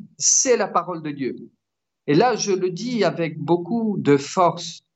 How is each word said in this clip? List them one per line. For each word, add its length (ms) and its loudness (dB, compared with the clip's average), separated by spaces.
c'est 380 2
la 140 0
parole 340 -4
de 80 -6
Dieu. 240 -6
Et 80 4
là, 220 4
je 160 -2
le 160 -2
dis 340 -4
avec 340 -2
beaucoup 640 -2
de 160 4
force, 680 0